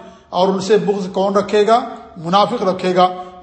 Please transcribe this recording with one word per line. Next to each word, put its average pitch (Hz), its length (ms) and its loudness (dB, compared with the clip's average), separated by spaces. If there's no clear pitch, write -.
اور 180 180 0
ان 196 140 0
سے 214 160 2
بغض 190 360 -2
کون 196 220 0
رکھے 202 320 2
گا؟ 226 120 4
منافق 196 460 0
رکھے 185 320 -2
گا۔ 180 120 4